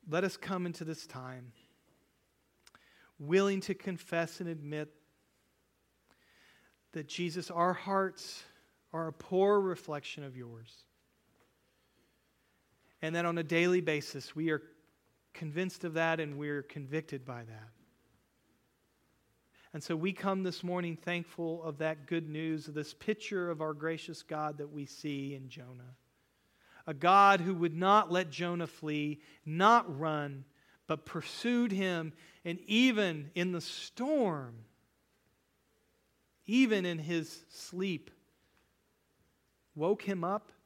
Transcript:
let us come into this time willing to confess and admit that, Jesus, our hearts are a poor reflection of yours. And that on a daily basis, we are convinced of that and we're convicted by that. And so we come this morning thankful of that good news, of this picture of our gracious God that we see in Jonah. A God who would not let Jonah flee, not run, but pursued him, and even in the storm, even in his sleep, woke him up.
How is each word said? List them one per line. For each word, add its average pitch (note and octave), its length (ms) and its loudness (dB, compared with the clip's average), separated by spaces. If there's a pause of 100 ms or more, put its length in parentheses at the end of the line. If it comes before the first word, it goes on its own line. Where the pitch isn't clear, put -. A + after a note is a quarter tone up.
let E3 160 0
us F#3+ 120 -2
come F3+ 300 -4
into E3+ 180 -8
this D#3 220 -10
time B2+ 460 -14 (1700)
willing F#3+ 400 4
to G3 120 -6
confess E3+ 680 -4
and F3 80 -6
admit D3+ 440 -8 (2000)
that, D#3 160 -8
Jesus, F3 460 -4
our F3 200 4
hearts F#3+ 720 -2 (500)
are E3 140 -4
a D#3 60 -6
poor G3 480 4
reflection D#3 640 -4
of C3 120 -12
yours. A#2 500 -16 (2250)
And D#3+ 140 -2
that E3+ 100 0
on E3+ 140 2
a E3 60 0
daily F3 360 4
basis, D3 540 -4
we D#3 160 0
are D3+ 180 -2 (680)
convinced E3+ 500 -6
of E3 100 -6
that E3 240 2
and D3 180 -4
we're D3 280 -4
convicted C#3+ 600 -6
by A#2+ 200 -10
that. A2 260 -18 (2000)
And D3+ 120 -12
so E3+ 100 -2
we E3+ 180 0
come F#3+ 300 -2
this F3+ 220 -4
morning F3 320 -2
thankful E3+ 680 -4
of D#3 160 -8
that D#3 300 -4
good E3 200 -2
news, D#3 380 -4
of D3+ 80 -12
this D3+ 180 -6
picture G3 600 -4
of D3+ 80 -6
our D#3 120 -2
gracious D#3 520 -8
God D3+ 340 -6
that D3 140 -10
we D3 120 -8
see C#3 520 -8
in C3+ 120 -14
Jonah. B2+ 460 -18 (920)
A E3 60 -4
God F#3+ 480 10
who F#3 140 0
would E3 200 0
not F#3+ 380 6
let F3+ 160 2
Jonah E3+ 380 -4
flee, D3+ 560 -4 (240)
not F3+ 520 6
run, D3 460 -2 (420)
but D#3 200 -2
pursued A#3 680 0
him, F3+ 400 -2 (320)
and F3 220 -4
even G#3 680 4
in F3+ 180 0
the E3+ 100 -4
storm, D#3+ 1040 -2 (1800)
even A3 400 4
in F3 140 -2
his D#3+ 500 -4
sleep, F#3 640 -6 (1600)
woke F3 280 0
him F#3+ 220 -2
up. G3 280 -4 (140)